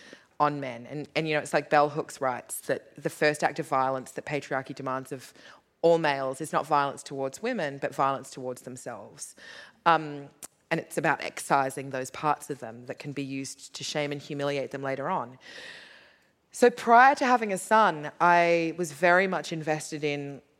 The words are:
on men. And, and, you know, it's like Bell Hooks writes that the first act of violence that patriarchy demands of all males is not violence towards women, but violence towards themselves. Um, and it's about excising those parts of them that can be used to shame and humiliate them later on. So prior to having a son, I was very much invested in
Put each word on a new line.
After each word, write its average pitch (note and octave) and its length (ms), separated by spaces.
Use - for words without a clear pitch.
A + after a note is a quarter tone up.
on D3 200
men. B2 300
And, C#3+ 260
and, D#3+ 120
you D#3 80
know, D3+ 60
it's - 120
like D3 160
Bell D3 200
Hooks C#3+ 320
writes B2+ 400
that - 400
the D#3+ 80
first D3+ 340
act D3 160
of C#3+ 80
violence C3 440
that - 140
patriarchy C#3 480
demands C3 380
of C3 220
all E3 160
males C#3 440
is D#3 120
not D#3 120
violence C#3+ 380
towards C3+ 380
women, F3+ 400
but C#3+ 120
violence C3+ 380
towards B2+ 300
themselves. B2 760
Um, D3 440
and E3 80
it's - 180
about D3+ 260
excising C#3 640
those C3 220
parts - 380
of C#3 100
them A#2 260
that B2+ 140
can D3 120
be C#3 120
used C3+ 520
to - 80
shame D3 280
and C#3+ 100
humiliate C#3+ 500
them C#3 120
later C3+ 260
on. C3 280
So - 180
prior A#3+ 460
to C#4 100
having A#3 280
a F#3 40
son, F3 540
I E3+ 560
was E3+ 140
very F3 360
much E3+ 240
invested D#3 520
in C#3+ 380